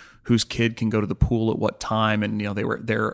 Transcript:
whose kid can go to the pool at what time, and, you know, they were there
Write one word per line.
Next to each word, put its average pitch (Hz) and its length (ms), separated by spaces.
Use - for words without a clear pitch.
whose 117 200
kid 117 320
can 110 140
go 107 100
to 104 60
the 98 80
pool 113 380
at 107 80
what 107 200
time, 110 440
and, 107 180
you 104 60
know, 101 60
they 101 100
were - 180
there 110 320